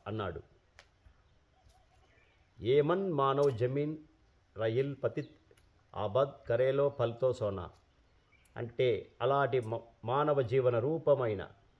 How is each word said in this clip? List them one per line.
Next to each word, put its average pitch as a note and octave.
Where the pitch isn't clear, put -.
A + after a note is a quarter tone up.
అన్నాడు, G2+
"ఏమన్ D#3
మానవ్ C3+
జమీన్ C#3+
రయిల్ A#2+
పతిత్ C3
ఆబాద్ G#2+
కరేలో C3+
ఫల్తో A#2+
సోనా." G2
అంటే, A#2
అలాంటి C3
మ-, A2+
మానవ C#3
జీవన B2
రూపమైన, B2+